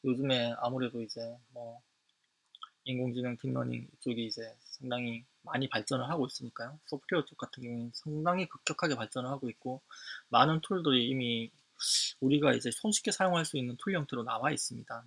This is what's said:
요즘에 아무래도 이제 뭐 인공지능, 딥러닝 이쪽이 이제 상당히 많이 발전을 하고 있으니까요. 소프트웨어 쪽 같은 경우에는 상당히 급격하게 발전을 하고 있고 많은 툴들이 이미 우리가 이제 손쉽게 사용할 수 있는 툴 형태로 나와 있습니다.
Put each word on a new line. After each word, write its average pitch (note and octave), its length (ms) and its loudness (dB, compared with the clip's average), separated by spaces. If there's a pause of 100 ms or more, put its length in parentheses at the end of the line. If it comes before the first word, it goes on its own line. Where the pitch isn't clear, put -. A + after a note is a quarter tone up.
요즘에 B2+ 540 4
아무래도 B2 420 0
이제 A2+ 180 -8 (360)
뭐 A#2+ 260 -12 (1040)
인공지능, B2 540 0
딥러닝 B2 560 -2
이쪽이 A#2 320 -2
이제 A2+ 340 -8
상당히 B2 640 -6 (180)
많이 C3+ 240 -2
발전을 B2+ 440 -2
하고 D#3 160 2
있으니까요. B2 580 -10
소프트웨어 D3+ 400 -2
쪽 - 140 -16
같은 B2+ 240 -10
경우에는 A#2+ 320 -6
상당히 D#3+ 560 0
급격하게 - 460 0
발전을 B2+ 340 -4
하고 C3+ 180 -4
있고 B2+ 320 -8 (480)
많은 D3 320 8
툴들이 C#3+ 480 4
이미 A#2 420 0 (680)
우리가 C#3 320 6
이제 A#2+ 180 2
손쉽게 G#3+ 420 0
사용할 F3 340 4
수 - 100 -4
있는 B2 220 -2
툴 G3 160 -2
형태로 C3+ 300 -2
나와 A#2+ 260 0
있습니다. A#2 560 -6